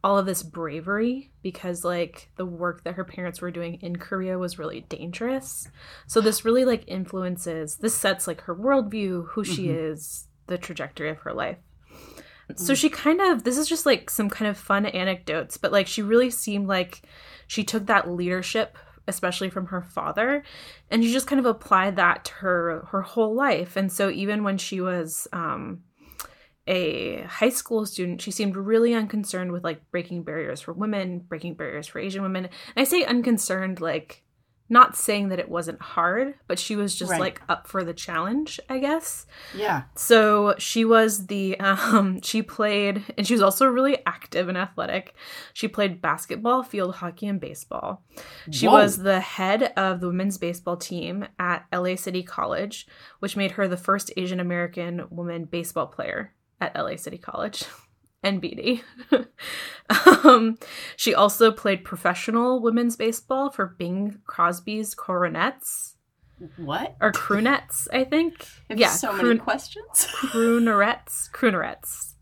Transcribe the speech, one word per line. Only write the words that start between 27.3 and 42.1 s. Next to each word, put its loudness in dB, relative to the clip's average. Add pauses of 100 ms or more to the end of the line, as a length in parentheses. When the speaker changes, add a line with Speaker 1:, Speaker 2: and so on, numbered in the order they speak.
Speaker 1:
school -2
student, -6
she -8
seemed -2
really 2
unconcerned -2
with, -6
like, -6
breaking -6
barriers -6
for -12
women, -4
breaking -10
barriers -8
for -12
Asian -6
women. -2
And -12 (240)
I 4
say 2
unconcerned, 0
like, -6 (500)
not 10
saying 0
that -2
it -6
wasn't -6
hard, 0 (100)
but -2
she -4
was -2
just, -6
Speaker 2:
Right. 2
Speaker 1:
like, -2
up -2
for -4
the -6
challenge, -4
I -4
guess. -2 (260)
Speaker 2:
Yeah. 0 (140)
Speaker 1:
So 6
she 0
was 4
the, -2
um, 4